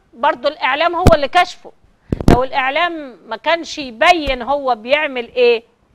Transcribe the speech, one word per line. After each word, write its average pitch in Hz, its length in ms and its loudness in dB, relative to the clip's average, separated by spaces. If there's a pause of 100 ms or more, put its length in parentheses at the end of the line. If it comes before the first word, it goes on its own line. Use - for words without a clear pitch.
(140)
برضو 285 340 -2
الإعلام 302 480 -2
هو 359 100 2 (100)
اللي 285 120 0
كشفه، - 440 -2 (640)
لو 247 100 4
الإعلام 277 840 -4
ما 226 100 -12
كانش 311 420 -4
يبين 277 640 0
هو 262 340 -2
بيعمل 254 520 -4
إيه، 240 360 2 (320)